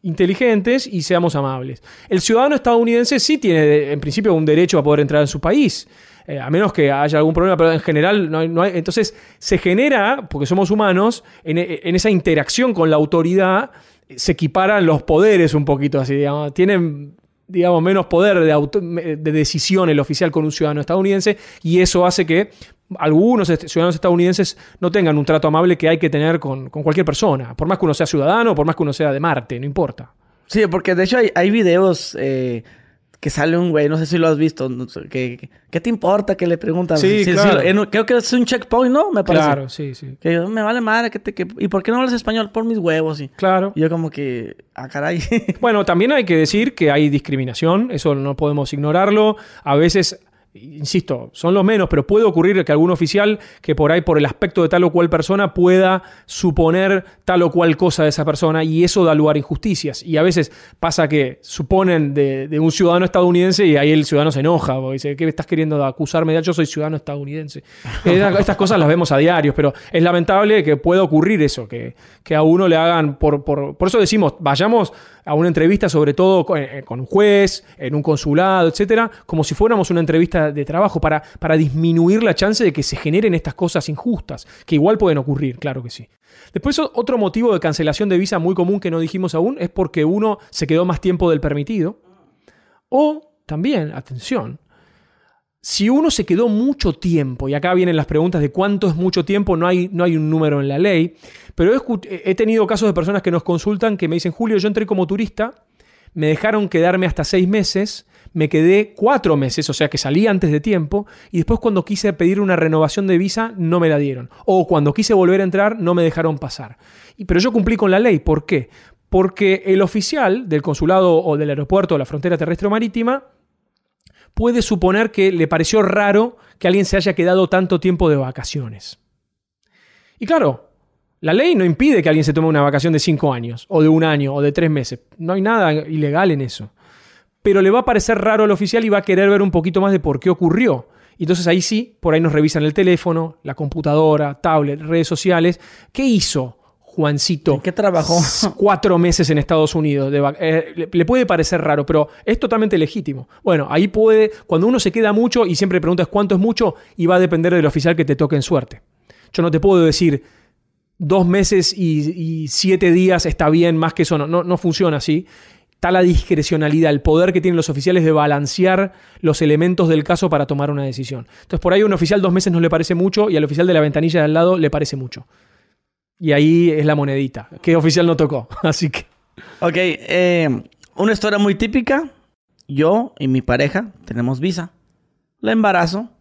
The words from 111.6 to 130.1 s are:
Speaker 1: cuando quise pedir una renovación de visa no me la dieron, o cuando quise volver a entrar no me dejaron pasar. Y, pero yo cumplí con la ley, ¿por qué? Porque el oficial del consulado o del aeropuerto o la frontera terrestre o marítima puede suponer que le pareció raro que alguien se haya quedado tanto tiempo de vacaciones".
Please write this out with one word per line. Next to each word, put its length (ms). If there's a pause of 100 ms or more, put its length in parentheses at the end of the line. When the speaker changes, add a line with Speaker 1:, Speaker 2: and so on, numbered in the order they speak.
Speaker 1:
cuando 240
quise 280
pedir 280
una 160
renovación 520
de 100
visa 400
no 220
me 80
la 100
dieron, 320 (160)
o 200
cuando 280
quise 180
volver 280
a 40
entrar 360
no 120
me 120
dejaron 340
pasar. 400 (380)
Y, 80
pero 160
yo 120
cumplí 240
con 140
la 80
ley, 220
¿por 260
qué? 240 (380)
Porque 580
el 160
oficial 640
del 140
consulado 600
o 140
del 140
aeropuerto 460
o 20
la 80
frontera 320
terrestre 300
o 20
marítima 540 (1080)
puede 280
suponer 480
que 220
le 160
pareció 340
raro 540 (220)
que 100
alguien 160
se 120
haya 180
quedado 340
tanto 320
tiempo 280
de 80
vacaciones". 800 (1200)